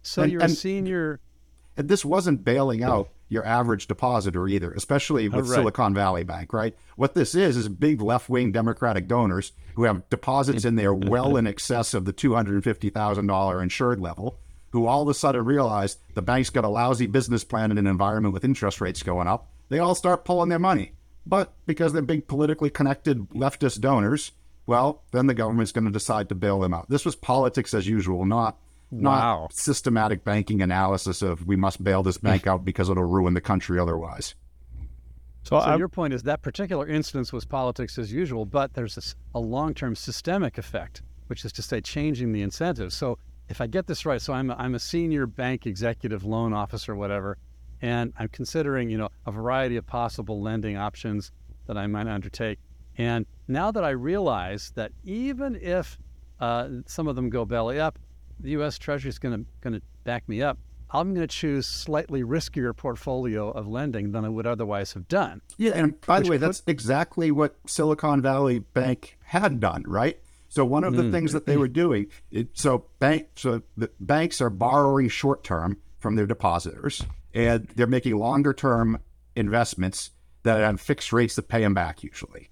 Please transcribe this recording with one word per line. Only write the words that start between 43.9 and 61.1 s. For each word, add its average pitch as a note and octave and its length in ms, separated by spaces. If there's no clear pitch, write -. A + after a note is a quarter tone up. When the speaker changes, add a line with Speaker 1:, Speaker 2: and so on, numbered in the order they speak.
Speaker 1:
right, C3+ 160
so - 100
I'm C3 200
a, B2 60
I'm B2+ 180
a B2 40
senior D#3+ 460
bank B2+ 400
executive, A2 580
loan A2 300
officer, G#2 420
whatever, G2+ 420
and A#2+ 360
I'm A2 120
considering, C3+ 600
you A2 80
know, G#2+ 120
a A#2 60
variety A#2+ 440
of A2 100
possible A2+ 560
lending A2 360
options G#2 560
that G#2 120
I G2+ 100
might G#2 200
undertake. G#2 520
And A#2 280
now D#3 220
that G#3 120
I D#3 60
realize B2+ 840
that A2 180
even B3 520
if, F3+ 420
uh, A#2+ 300
some D#3+ 240
of B2+ 80
them B2+ 120
go A#2 140
belly A#2+ 380
up, D#3 180
the C3+ 120
U D3 120
S D3 140
Treasury C#3 320
is A#2 80
gonna, A#2 240
gonna A#2 200
back A#2+ 260
me A2+ 140
up, C#3 160
I'm F3+ 240